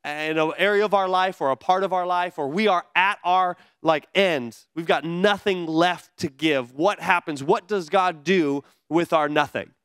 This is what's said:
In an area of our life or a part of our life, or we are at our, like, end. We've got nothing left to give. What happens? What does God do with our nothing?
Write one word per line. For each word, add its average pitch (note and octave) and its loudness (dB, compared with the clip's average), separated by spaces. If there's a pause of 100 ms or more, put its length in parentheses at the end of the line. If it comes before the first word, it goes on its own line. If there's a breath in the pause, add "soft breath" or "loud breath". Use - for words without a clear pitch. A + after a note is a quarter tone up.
In D#3 -4
an D#3 0
area G3+ 2
of G3+ 0
our F#3+ 0
life F#3 0
or C#3 2
a C3 0
part F#3 0
of F3+ -2
our F3+ -2
life, F3+ -4
or C#3 -4
we G3+ 0
are F3 0
at G3 2
our, F3+ 0 (240 soft breath)
like, D#3 0
end. D3+ 0 (180)
We've E3 -8
got D#3+ 0
nothing F3+ -2
left E3 -2
to - -6
give. C3+ -2
What E3+ -2
happens? E3 -2
What G#3 -2
does F#3 -4
God F3+ 0
do D3 0 (240 soft breath)
with E3 0
our D3+ 2
nothing? D3 -2 (120)